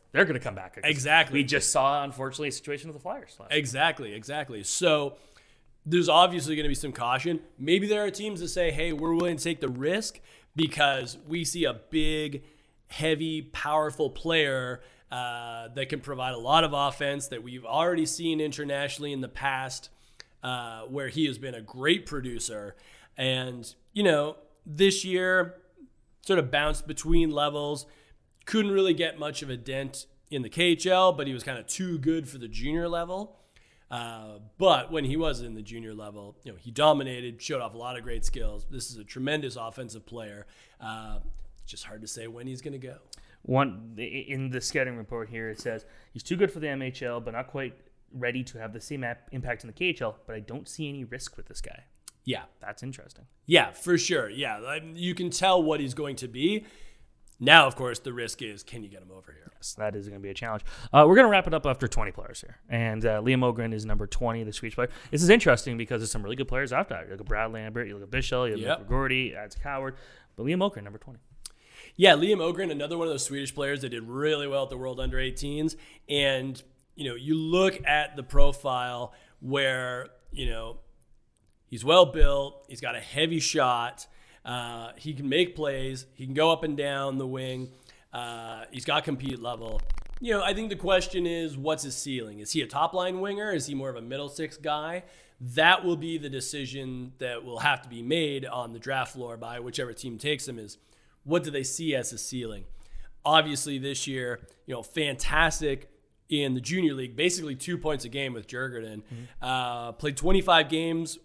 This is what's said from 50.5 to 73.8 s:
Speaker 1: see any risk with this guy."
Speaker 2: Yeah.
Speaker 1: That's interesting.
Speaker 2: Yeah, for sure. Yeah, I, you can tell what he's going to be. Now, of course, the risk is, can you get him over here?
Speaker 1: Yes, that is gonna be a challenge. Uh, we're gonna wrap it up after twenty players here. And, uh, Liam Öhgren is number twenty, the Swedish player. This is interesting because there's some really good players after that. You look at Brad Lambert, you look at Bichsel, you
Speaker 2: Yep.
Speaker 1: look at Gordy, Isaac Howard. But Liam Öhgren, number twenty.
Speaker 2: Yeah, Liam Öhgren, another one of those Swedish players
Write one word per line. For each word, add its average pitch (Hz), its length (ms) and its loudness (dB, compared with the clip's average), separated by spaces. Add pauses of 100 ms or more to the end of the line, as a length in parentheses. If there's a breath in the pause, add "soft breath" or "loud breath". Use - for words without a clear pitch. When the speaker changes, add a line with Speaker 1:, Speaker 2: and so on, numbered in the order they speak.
Speaker 1:
see 156 180 -8
any 139 160 -10
risk 123 320 -12
with - 120 -12
this - 140 -12
guy." - 240 -14 (380)
Speaker 2:
Yeah. 117 200 -6 (160)
Speaker 1:
That's - 240 -14
interesting. - 420 -16 (220)
Speaker 2:
Yeah, 143 240 6
for 175 260 2
sure. 147 320 0
Yeah, 110 320 -6
I, 135 140 -8 (180)
you 175 220 -4
can 175 160 -4
tell 185 300 6
what 156 180 4
he's 131 160 -4
going 143 220 -6
to 127 100 -10
be. 165 380 0 (760 loud breath)
Now, 147 260 10
of 131 100 -2
course, 123 220 -4
the 127 160 -10
risk 120 300 -8
is, 104 180 -12
can 117 220 -14
you 101 60 -14
get 95 120 -20
him 92 80 -20
over 95 220 -20
here? - 240 -20
Speaker 1:
Yes, - 180 -12
that 107 220 -4
is 101 120 -8
gonna 101 120 -14
be 98 100 -10
a 98 60 -8
challenge. 110 280 -6 (300 loud breath)
Uh, 151 140 12
we're 185 80 10
gonna 247 140 10
wrap 190 180 4
it 156 80 -2
up 147 100 -2
after 131 220 0
twenty 104 240 0
players - 300 -14
here. - 180 -20 (100)
And, 113 340 -2
uh, 107 200 2
Liam 127 160 4
Öhgren 117 340 0
is 107 140 -6
number 104 180 2
twenty, 113 380 -2
the 107 100 -8
Swedish - 220 -8
player. 123 140 0 (200 loud breath)
This 151 140 2
is 175 80 6
interesting 131 480 6
because 117 220 -2
there's 110 100 -4
some 110 100 -2
really 104 140 -6
good 131 120 -4
players 131 240 -2
after 151 220 0
that. 82 120 -8
You - 80 -14
look 95 80 -12
at 92 40 -12
Brad 110 260 -2
Lambert, 110 360 -6
you 101 100 -12
look 101 60 -14
at 101 80 -14
Bichsel, 127 360 0
you 107 100 -2
Speaker 2:
Yep. 113 120 -2
Speaker 1:
look 165 120 0
at 202 60 -14
Gordy, 131 480 0
Isaac 107 280 -10
Howard. 135 320 -4 (400 loud breath)
But 117 100 -6
Liam 170 140 0
Öhgren, 190 240 -2
number 104 160 -16
twenty. 123 200 -20 (760 loud breath)
Speaker 2:
Yeah, 180 180 10
Liam 185 240 4
Öhgren, 170 320 -2
another 147 300 -4
one 165 80 0
of 156 60 -2
those 131 120 -4
Swedish 139 300 -6
players 143 260 -2